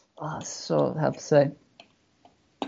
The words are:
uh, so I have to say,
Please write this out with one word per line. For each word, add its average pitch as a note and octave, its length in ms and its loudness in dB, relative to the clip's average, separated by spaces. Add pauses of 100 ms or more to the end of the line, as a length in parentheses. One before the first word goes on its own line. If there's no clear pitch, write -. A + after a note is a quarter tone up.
(160)
uh, D3+ 220 -8
so C#3+ 580 -2
I D#3 40 -2
have C#3+ 160 0
to - 60 -16
say, C#3+ 280 4 (1160)